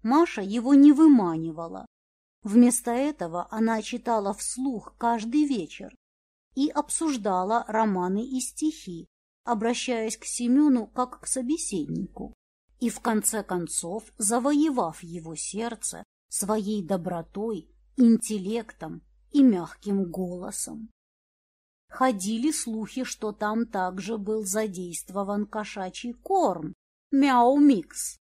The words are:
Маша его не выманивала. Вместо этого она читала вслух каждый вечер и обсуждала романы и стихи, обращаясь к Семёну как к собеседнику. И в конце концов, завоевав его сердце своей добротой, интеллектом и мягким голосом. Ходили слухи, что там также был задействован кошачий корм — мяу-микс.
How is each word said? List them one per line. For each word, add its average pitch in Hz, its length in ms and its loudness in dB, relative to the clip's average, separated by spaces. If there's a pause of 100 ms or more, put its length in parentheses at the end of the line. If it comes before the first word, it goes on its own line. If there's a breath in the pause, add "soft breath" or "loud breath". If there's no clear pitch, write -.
Маша 262 400 2
его 226 320 2
не 285 160 12
выманивала. 175 960 4 (560)
Вместо 240 480 4
этого 233 600 -4
она 226 320 0
читала 214 500 -2
вслух 247 680 -8
каждый 233 460 0
вечер 233 500 -6 (640)
и 277 120 0
обсуждала 226 1000 -2
романы 208 580 0
и 262 140 -4
стихи, 196 680 -6 (380)
обращаясь 226 720 -2
к - 80 -20
Семёну 247 600 2
как 254 340 -6
к - 60 -16
собеседнику. 196 1080 -6 (460)
И 233 100 0
в - 100 -14
конце 220 420 -2
концов, 180 600 -6 (140)
завоевав 247 840 0
его 165 320 -12
сердце 208 720 -10 (240)
своей 208 540 -2
добротой, 180 840 -6 (280)
интеллектом 214 1040 0 (300)
и 285 100 6
мягким 196 680 2
голосом. 185 800 -10 (1000)
Ходили 226 640 -2
слухи, 220 520 -8
что - 280 -8
там 220 340 -4
также 190 520 -6
был 214 260 -4
задействован 196 1000 -6
кошачий 208 680 -10
корм — 208 640 -2 (360)
мяу-микс. 269 1160 4